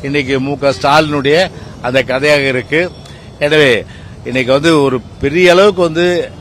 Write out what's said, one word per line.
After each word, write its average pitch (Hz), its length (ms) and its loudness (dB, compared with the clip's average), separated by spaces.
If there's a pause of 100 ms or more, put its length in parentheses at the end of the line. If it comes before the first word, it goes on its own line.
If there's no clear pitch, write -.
இன்னைக்கு 139 360 -2
மு 139 180 -4
க 139 240 0
ஸ்டாலினுடைய 147 680 0 (320)
அந்த 127 220 0
கதையாக 135 440 0
இருக்கு. 139 440 -2 (480)
எனவே 143 460 2 (400)
இன்னைக்கு 127 260 -2
வந்து 147 300 2
ஒரு 127 200 0 (200)
பெரிய 175 300 2
அளவுக்கு 185 300 4
வந்து 170 480 -2 (120)